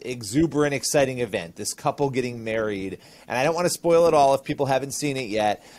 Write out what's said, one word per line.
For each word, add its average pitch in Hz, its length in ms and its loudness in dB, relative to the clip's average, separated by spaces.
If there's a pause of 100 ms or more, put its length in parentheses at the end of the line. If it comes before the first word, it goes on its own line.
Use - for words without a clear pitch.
exuberant, 139 720 0
exciting 131 460 0
event: 92 360 -4
this 101 160 -8
couple 143 380 -2
getting 120 340 -4
married. 107 540 -4 (280)
And 117 120 -4
I 131 60 2
don't 160 100 0
wanna 175 160 0
spoil 170 360 4
it 151 60 4
all 139 220 6
if 135 100 -2
people 143 220 -2
haven't 135 260 0
seen 143 240 -4
it 123 140 -6
yet. 104 320 0 (160)